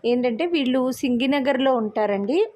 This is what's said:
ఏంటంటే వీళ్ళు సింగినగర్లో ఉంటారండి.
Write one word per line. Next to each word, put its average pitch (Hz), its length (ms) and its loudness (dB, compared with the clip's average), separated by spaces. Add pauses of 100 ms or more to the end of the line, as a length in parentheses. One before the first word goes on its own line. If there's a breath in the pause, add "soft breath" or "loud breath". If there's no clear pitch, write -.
ఏంటంటే 247 400 0
వీళ్ళు 262 460 0
సింగినగర్లో 269 840 0
ఉంటారండి. 214 800 0